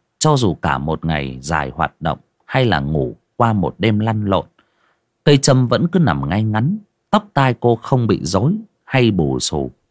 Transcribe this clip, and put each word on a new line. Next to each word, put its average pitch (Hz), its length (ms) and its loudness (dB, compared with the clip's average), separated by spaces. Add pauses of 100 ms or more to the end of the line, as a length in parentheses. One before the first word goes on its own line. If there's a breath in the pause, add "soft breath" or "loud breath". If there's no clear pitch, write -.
(180)
cho 151 180 2
dù 107 180 0
cả 69 240 -2
một 78 260 -6
ngày 71 380 -4
dài 73 320 -4
hoạt 78 260 -4
động 78 180 -4 (280)
hay 135 180 -2
là 92 160 0
ngủ 71 360 -4 (200)
qua 117 160 2
một 92 260 -2
đêm 107 200 0
lăn 107 260 -2
lộn, 95 220 -2 (800)
cây 147 140 6
châm 131 300 2
vẫn 123 200 0
cứ 185 100 0
nằm 73 300 0
ngay 98 140 0
ngắn, 110 360 0 (320)
tóc 208 140 0 (100)
tai 131 260 2
cô 120 160 2
không 123 300 0
bị 104 160 2
rối 104 340 0 (280)
hay 123 260 2
bù 71 300 0
xù. 67 300 -4 (200)